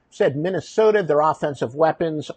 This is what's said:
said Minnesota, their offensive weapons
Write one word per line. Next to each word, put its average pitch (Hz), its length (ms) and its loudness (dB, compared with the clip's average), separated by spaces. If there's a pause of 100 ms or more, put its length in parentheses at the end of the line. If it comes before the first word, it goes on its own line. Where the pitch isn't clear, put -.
said 160 280 -2
Minnesota, 190 680 0
their 147 180 2
offensive 151 540 -2
weapons 156 640 -2